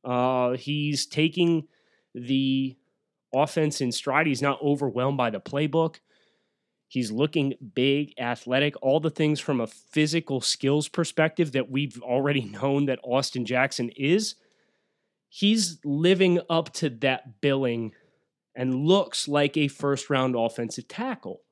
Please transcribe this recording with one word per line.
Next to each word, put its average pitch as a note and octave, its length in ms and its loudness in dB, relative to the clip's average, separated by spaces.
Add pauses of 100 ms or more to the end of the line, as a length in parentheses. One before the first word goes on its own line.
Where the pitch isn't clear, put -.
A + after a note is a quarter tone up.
Uh, B2+ 500 0
he's D3 520 -4
taking D#3+ 640 0 (460)
the C3+ 640 -2 (560)
offense D3+ 480 0
in A#2+ 100 0
stride. D3 340 0
He's C3 140 0
not C#3 220 0
overwhelmed C#3 560 0
by B2 100 2
the G#2 120 -4
playbook. D#3 560 -2 (920)
He's A#2+ 220 -2
looking C#3 420 0 (220)
big, C#3 440 0
athletic, B2 640 -2
all C#3 200 2
the D#3 100 0
things D3+ 280 2
from C3 220 -2
a A2+ 60 -2
physical D3+ 760 -2
skills C#3+ 480 0
perspective D#3+ 640 0
that C3 180 -2
we've C3+ 300 -4
already C3+ 440 0
<laughs> G#2 180 -10
known C#3 240 2
that C3 160 -2
Austin B2+ 420 -2
Jackson B2+ 460 0
is. F3 460 0 (920)
He's G3+ 560 0
living F3 640 4
up E3 260 0
to E3 140 -2
that B2+ 540 -2
billing B2 500 0 (640)
and B2+ 320 -2
looks F#3 420 2
like C#3+ 300 2
a C#3+ 100 2
first-round C3+ 680 0
offensive A#2 540 -4
tackle. A3 640 -8